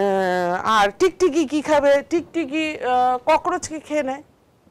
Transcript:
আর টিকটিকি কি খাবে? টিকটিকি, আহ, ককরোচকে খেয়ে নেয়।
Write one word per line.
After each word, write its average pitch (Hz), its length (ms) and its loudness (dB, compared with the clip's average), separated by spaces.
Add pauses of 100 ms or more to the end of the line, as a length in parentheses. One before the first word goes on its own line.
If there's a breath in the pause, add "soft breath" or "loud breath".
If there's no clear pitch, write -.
(640)
আর 208 340 2
টিকটিকি 339 480 2
কি 294 160 -4
খাবে? 285 480 2
টিকটিকি, 320 540 -4 (140)
আহ, 254 480 0
ককরোচকে 320 540 0
খেয়ে 294 220 -4
নেয়। 269 200 -6 (480)